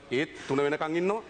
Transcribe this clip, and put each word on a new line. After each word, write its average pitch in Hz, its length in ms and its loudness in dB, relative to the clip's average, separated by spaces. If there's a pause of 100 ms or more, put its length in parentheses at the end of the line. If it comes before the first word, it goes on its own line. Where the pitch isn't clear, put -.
ඒත් 143 200 0 (140)
තුන 135 140 0
වෙනකන් 151 380 2
ඉන්නවා. 196 340 2